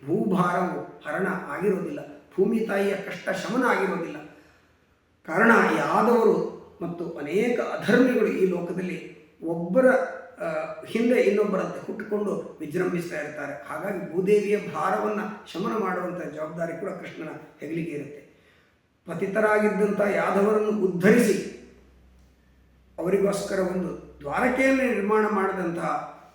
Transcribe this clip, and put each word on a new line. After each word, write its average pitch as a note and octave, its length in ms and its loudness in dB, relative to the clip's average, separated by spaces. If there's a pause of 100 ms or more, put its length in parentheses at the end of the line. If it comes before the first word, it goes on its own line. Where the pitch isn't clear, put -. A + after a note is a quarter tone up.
ಭೂಭಾರವು F3+ 1040 0
ಹರಣ F3 200 -2
ಆಗಿರೋದಿಲ್ಲ, E3+ 720 -4 (380)
ಭೂಮಿ G#3+ 220 4
ತಾಯಿಯ G3+ 360 0
ಕಷ್ಟ - 340 -8
ಶಮನ G3+ 340 -2
ಆಗಿರೋದಿಲ್ಲ. F3 580 0 (1040)
ಕಾರಣ G3+ 260 6 (260)
ಯಾದವರು G#3+ 720 4 (300)
ಮತ್ತು E3+ 360 -8
ಅನೇಕ G3 420 0
ಅಧರ್ಮಿಗಳು G#3+ 680 2
ಈ F#3+ 180 2
ಲೋಕದಲ್ಲಿ F3 720 -4 (260)
ಒಬ್ಬರ, F#3 440 2 (560)
ಆ, D#3+ 420 -6
ಹಿಂದೆ A#3+ 360 2
ಇನ್ನೊಬ್ಬರಂತೆ F#3+ 640 0
ಹುಟ್ಟುಕೊಂಡು G#3 720 -6
ವಿಜೃಂಭಿಸ್ತಾ E3+ 600 -4
ಇರ್ತಾರೆ. C#3+ 500 -10
ಹಾಗಾಗಿ E3+ 440 -6
ಭೂದೇವಿಯ G3+ 440 4
ಭಾರವನ್ನ F#3+ 600 -2 (340)
ಶಮನ A3 240 -2
ಮಾಡುವಂಥ F3+ 480 -4
ಜವಾಬ್ದಾರಿ D#3 540 -6
ಕೂಡ F#3+ 100 -6
ಕೃಷ್ಣನ E3+ 380 -10 (320)
ಹೆಗಲಿಗೆ E3 320 -6
ಇರುತ್ತೆ. C#3 400 -12 (760)
ಪತಿತರಾಗಿದ್ದಂಥ G3+ 960 2
ಯಾದವರನ್ನು G3+ 800 2
ಉದ್ಧರಿಸಿ F#3 760 4 (1400)
ಅವರಿಗೋಸ್ಕರ F#3+ 600 0
ಒಂದು F3 600 -4
ದ್ವಾರಕೆಯನ್ನು B3+ 640 2
ನಿರ್ಮಾಣ G#3+ 480 2
ಮಾಡಿದಂತಹ F3+ 800 -2 (240)